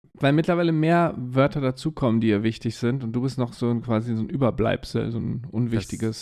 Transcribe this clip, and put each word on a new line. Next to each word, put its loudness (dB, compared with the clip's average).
weil 2
mittlerweile 2
mehr 4
Wörter 0
dazukommen, 0
die 2
ihr 2
wichtig -2
sind -2
und -6
du -2
bist -2
noch -2
so -2
ein, 0
quasi 0
so -2
ein -4
Überbleibsel, 0
so -4
ein -6
unwichtiges -2